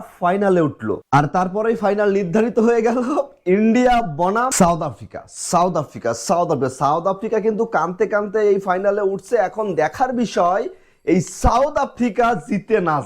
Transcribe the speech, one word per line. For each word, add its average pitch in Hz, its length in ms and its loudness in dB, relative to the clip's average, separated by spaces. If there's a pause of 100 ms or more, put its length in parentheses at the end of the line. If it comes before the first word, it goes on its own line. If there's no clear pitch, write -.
(180)
ফাইনালে 185 500 2
উঠলো, 107 260 -4 (220)
আর 147 80 6 (120)
তারপরেই 202 460 -2
ফাইনাল 208 260 2 (100)
নির্ধারিত 208 480 0
হয়ে 233 200 2
গেল 240 120 0 (580)
ইন্ডিয়া 233 380 4 (240)
বনাম 208 320 0 (100)
সাউথ 170 200 4 (100)
আফ্রিকা। 101 300 -16 (300)
সাউথ 180 320 2
আফ্রিকা, 117 280 -6 (180)
সাউথ 175 260 2
আফ্রিকা, 127 260 -2
সাউথ 151 320 2
আফ্রিকা 214 340 -4
কিন্তু 220 180 0 (120)
কানতে 180 360 0
কানতে 208 260 -2 (140)
এই 196 140 2
ফাইনালে 196 360 0 (100)
উঠছে। 196 220 -6 (140)
এখন 214 180 -6 (140)
দেখার 196 300 -2 (120)
বিষয় 196 400 0 (500)
এই 185 80 4 (220)
সাউথ 254 320 2 (120)
আফ্রিকা 233 400 -2 (220)
জিতে 214 280 -2 (120)
না 151 180 0